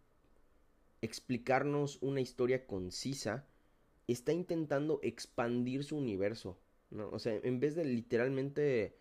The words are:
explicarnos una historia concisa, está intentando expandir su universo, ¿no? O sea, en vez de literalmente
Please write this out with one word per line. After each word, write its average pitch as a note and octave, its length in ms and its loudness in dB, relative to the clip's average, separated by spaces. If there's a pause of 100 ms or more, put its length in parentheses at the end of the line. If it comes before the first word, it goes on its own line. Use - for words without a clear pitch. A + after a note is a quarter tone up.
(1000)
explicarnos C3+ 1000 0
una C#3 200 0
historia B2+ 440 2
concisa, G#2+ 800 -4 (600)
está A#2+ 260 2
intentando D#3 680 0
expandir B2 800 -2
su D3+ 140 -4
universo, G#2 640 -2 (300)
¿no? G#2 200 -8
O G#2+ 100 -6
sea, A2 160 -2
en B2 240 0
vez D3 160 2
de E3+ 100 -2
literalmente C3 1160 0